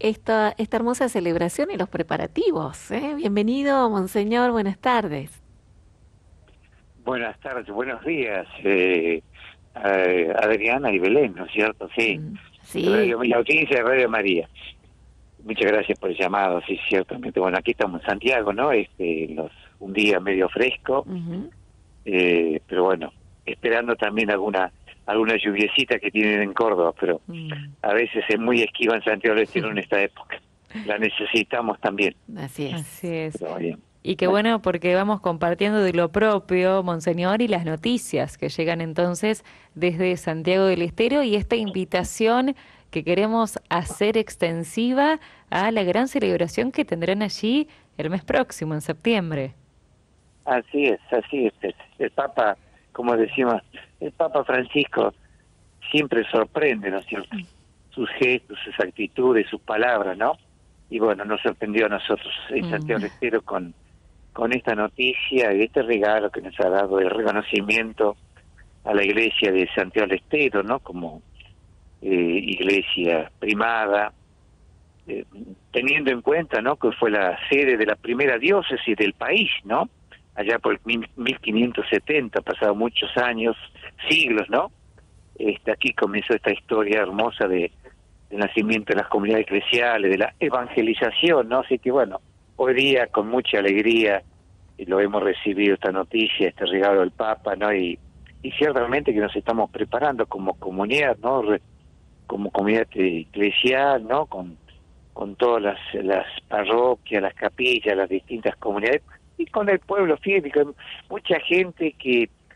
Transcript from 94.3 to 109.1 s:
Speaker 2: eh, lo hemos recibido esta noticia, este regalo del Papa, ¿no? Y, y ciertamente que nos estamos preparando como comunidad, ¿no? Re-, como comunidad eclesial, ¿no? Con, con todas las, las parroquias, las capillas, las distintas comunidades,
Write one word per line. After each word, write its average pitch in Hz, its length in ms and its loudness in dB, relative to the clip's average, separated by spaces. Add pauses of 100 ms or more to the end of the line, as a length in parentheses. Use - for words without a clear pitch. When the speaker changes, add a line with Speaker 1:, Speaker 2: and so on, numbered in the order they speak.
Speaker 2:
eh, 98 100 -14
lo 95 140 2
hemos 101 200 2
recibido 98 540 2
esta 95 160 0
noticia, 98 560 0
este - 200 -4
regalo 95 340 4
del 87 100 2
Papa, 110 460 -4
¿no? 104 180 0
Y, 90 240 -2 (420)
y 131 120 -12
ciertamente 131 600 0
que 107 60 0
nos 104 160 0
estamos 110 360 -2
preparando 117 560 -2
como 95 280 -4
comunidad, 107 640 -2
¿no? 123 220 0
Re-, 104 200 0 (640)
como 101 220 -6
comunidad 107 420 0
eclesial, 107 1120 0
¿no? 143 200 0
Con, 90 320 -12 (560)
con 101 200 -8
todas 120 280 2
las, 101 160 -2 (260)
las 95 220 0 (200)
parroquias, 113 760 0
las 98 100 -2
capillas, 110 640 0
las 95 120 0
distintas 101 480 -4
comunidades, 110 460 0 (360)